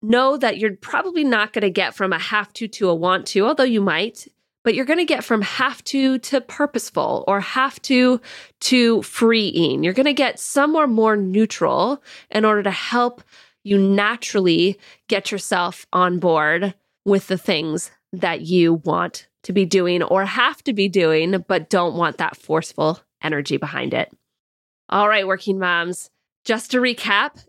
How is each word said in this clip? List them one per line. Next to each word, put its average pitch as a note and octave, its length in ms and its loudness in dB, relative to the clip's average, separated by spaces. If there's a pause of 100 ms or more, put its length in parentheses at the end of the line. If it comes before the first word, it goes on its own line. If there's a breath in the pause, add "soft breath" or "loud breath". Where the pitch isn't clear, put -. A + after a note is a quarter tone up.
know B3+ 380 2
that A#3 180 0
you're G#3 200 -2
probably F4 480 -4
not A3 280 0
gonna G3+ 160 0
get F#3 260 -2
from F#3+ 200 -2
a D#3+ 40 -4
have G3+ 360 -4
to A3+ 120 -10
to G3+ 220 -2
a E3+ 60 2
want F3+ 340 -2
to, G3+ 180 0
although C#4 180 2
you A3+ 180 2
might, F#3+ 440 -2 (380)
but A3+ 100 2
you're B3 120 -2
gonna E4 180 2
get C#4+ 200 -2
from G#3+ 180 0
have C4 420 -4
to C4 360 0
to C4 200 -2
purposeful - 880 -4
or G3 120 2
have C4 420 -4
to B3+ 360 4 (420 loud breath)
to A#3 420 4
freeing. E3+ 840 0
You're F3+ 80 0
gonna C4+ 220 2
get C4 260 -2
somewhere D4+ 460 2
more A3 320 4
neutral F#3+ 840 0 (280 loud breath)
in G#3+ 160 0
order G#3 160 2
to G3 80 0
help A#3+ 520 -2 (440 soft breath)
you G3+ 120 2
naturally G3 1000 2 (300 loud breath)
get G3 240 -2
yourself F3+ 600 -4
on F3+ 280 2
board E3+ 520 0 (320)
with G3 220 0
the F#3+ 100 -2
things D#3+ 540 -4 (220)
that F3 300 -4
you E3+ 320 4 (100)
want E3+ 420 -4 (160)
to G3 100 -8
be G3 120 2
doing F3 400 0
or F#3+ 200 2
have B3 380 -2
to C#4 100 -4
be G3 160 0
doing, E3+ 600 2
but E3+ 200 -2
don't F3 280 0
want E3 220 -2
that - 180 -4
forceful D#3 640 -4 (240)
energy C#3+ 320 -4
behind C3 360 -6
it. - 200 -4 (760)
All G#3 200 0
right, G3+ 180 2
working F#3+ 320 -2
moms, F3 520 -4 (340)
just A3+ 260 -4
to B3+ 80 2
recap, A#3+ 720 -2